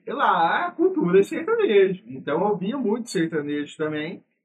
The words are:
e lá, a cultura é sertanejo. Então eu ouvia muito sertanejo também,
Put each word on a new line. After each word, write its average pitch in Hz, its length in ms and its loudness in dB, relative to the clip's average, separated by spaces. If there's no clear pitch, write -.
e 196 80 -8
lá, 220 540 2
a - 40 -10
cultura 349 480 2
é - 40 6
sertanejo. 311 840 2
Então 147 340 -4
eu 151 80 2
ouvia 190 280 -4
muito 233 320 -2
sertanejo 147 680 -4
também, 156 480 -6